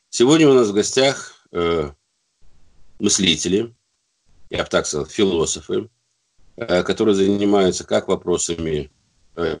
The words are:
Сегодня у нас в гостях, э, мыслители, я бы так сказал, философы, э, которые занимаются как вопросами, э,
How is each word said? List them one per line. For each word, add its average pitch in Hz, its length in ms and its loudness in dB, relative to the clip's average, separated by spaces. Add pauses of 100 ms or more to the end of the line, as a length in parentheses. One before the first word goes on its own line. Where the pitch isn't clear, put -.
(100)
Сегодня 151 380 4
у 139 60 8
нас 120 140 4
в 101 40 -4
гостях, 131 800 -2
э, 85 380 -2 (1080)
мыслители, 98 760 0 (760)
я - 120 -6
бы - 60 -10
так 85 180 -2
сказал, 71 200 -6
философы, 98 840 -4 (680)
э, 113 260 -2
которые 104 320 0
занимаются 98 680 2
как 107 240 -2
вопросами, 82 800 -4 (460)
э, 82 240 -4